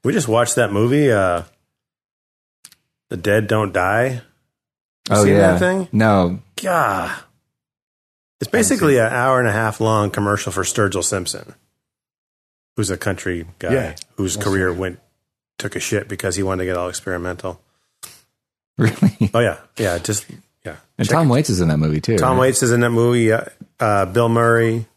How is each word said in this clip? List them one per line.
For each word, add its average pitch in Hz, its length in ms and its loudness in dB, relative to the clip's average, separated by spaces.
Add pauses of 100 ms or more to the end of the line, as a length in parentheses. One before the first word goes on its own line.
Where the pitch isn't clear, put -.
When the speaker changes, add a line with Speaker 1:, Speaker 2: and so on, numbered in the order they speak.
Speaker 1:
we 120 100 -2
just 120 140 -2
watched 117 300 0
that 113 160 0
movie, 123 400 2
uh, 92 300 0 (1700)
The - 60 -8
Dead 104 300 0
Don't 107 260 0
Die. 101 360 0
You 123 120 -8 (920)
Speaker 2:
Oh, 104 140 4
Speaker 1:
seen 98 100 6
Speaker 2:
yeah. 95 180 6
Speaker 1:
that 87 80 2
thing? - 320 0
Speaker 2:
No. 104 480 2 (200)
Speaker 1:
God. 113 560 -2 (1200)
It's - 60 -4
Speaker 2:
I - 100 -2
haven't - 40 4
Speaker 1:
basically 190 340 2
Speaker 2:
seen 120 80 4
it. 110 60 2
Speaker 1:
an - 60 -2
hour 127 260 2
and 120 80 2
a 101 40 0
half 110 280 -2
long 110 320 2
commercial 101 400 -2
for 95 100 -4
Sturgill 95 400 -2
Simpson, - 520 -6 (1200)
who's 101 120 -2
a 92 80 -4
country 87 500 -6 (120)
guy 92 140 -4
Speaker 3:
Yeah. 104 220 -2 (220)
Speaker 1:
whose 92 200 -4
Speaker 3:
That's 104 100 -6
Speaker 1:
career 95 240 0
Speaker 3:
right. 87 80 -6
Speaker 1:
went, 92 220 -6 (580)
took - 160 -8
a 101 60 -6
shit - 260 -4
because 92 300 -6
he 98 80 -2
wanted 95 180 -2
to 90 40 -4
get 92 100 -4
all 90 120 -4
experimental. 90 720 -8 (1160)
Speaker 2:
Really? - 580 0
Speaker 1:
Oh, 117 60 4
yeah. 107 180 0 (180)
Yeah, 90 220 -2
just, 101 260 -6 (400)
yeah. 78 120 -14 (220)
Speaker 2:
And - 100 -2
Speaker 1:
Check 135 80 2
Speaker 2:
Tom 160 120 4
Speaker 1:
it. 123 40 4
Speaker 2:
Waits 147 180 2
is 90 100 0
in 87 60 2
that 76 120 2
movie, 76 220 0
too, 113 160 -2
Speaker 1:
Tom 127 200 2
Speaker 2:
right? 127 60 4
Speaker 1:
Waits 127 200 2
is 123 80 2
in 120 100 2
that 120 100 2
movie. 117 420 2
Uh, 110 120 -2 (360)
uh, 101 260 2
Bill 117 220 0
Murray 117 580 2 (100)